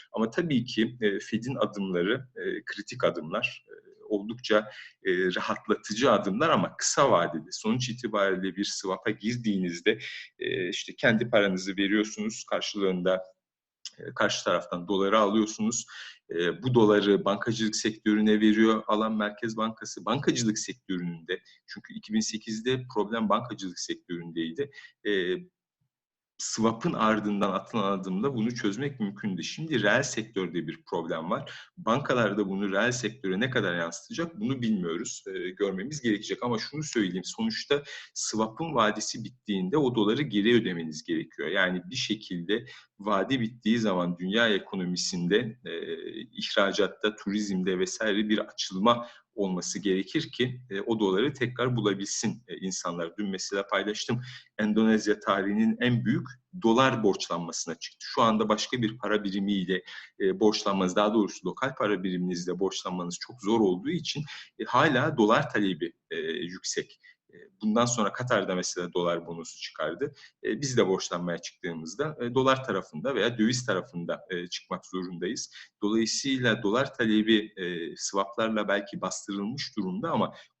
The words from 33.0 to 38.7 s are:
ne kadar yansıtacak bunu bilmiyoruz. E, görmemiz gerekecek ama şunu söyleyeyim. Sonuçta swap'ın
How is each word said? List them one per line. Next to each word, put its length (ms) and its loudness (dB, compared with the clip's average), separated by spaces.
ne 100 0
kadar 260 0
yansıtacak 640 -6
bunu 220 -2
bilmiyoruz. 680 -2
E, 220 -6
görmemiz 520 -4
gerekecek 420 -2
ama 140 0
şunu 260 -6
söyleyeyim. 420 0
Sonuçta 580 -2
swap'ın 600 -2